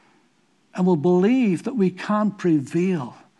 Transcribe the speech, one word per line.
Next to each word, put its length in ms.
and 100
we'll 120
believe 680
that 140
we 140
can 420
prevail 840